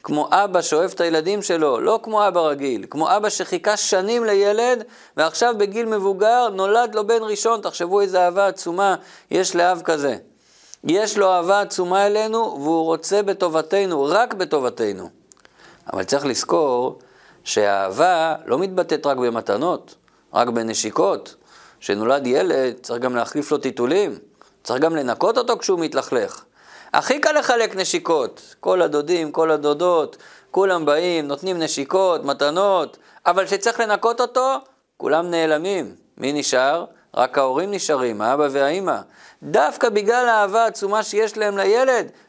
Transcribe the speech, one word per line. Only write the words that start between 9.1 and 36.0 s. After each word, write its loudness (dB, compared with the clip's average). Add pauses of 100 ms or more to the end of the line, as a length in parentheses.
יש 0
לאב 2
כזה. 0 (680)
יש 0
לו 4
אהבה 2
עצומה 0
אלינו, 0
והוא 2
רוצה 0
בטובתנו, 0
רק 2
בטובתנו. -2 (840)
אבל -2
צריך -2
לזכור 0 (440)
שהאהבה 0 (100)
לא 0
מתבטאת -2
רק 0
במתנות, -2 (380)
רק 2
בנשיקות. -2 (440)
כשנולד -2
ילד, 0
צריך -8
גם -2
להחליף -4
לו 2
טיטולים, 0 (480)
צריך -4
גם 2
לנקות -2
אותו 0
כשהוא -2
מתלכלך. -4 (500)
הכי 2
קל 2
לחלק 0
נשיקות, -4
כל 2
הדודים, 0
כל 2
הדודות, 0 (340)
כולם 2
באים, 2
נותנים -4
נשיקות, 0
מתנות, 0 (280)
אבל 4
כשצריך 0
לנקות 0
אותו, 0 (420)
כולם 0
נעלמים. -2 (220)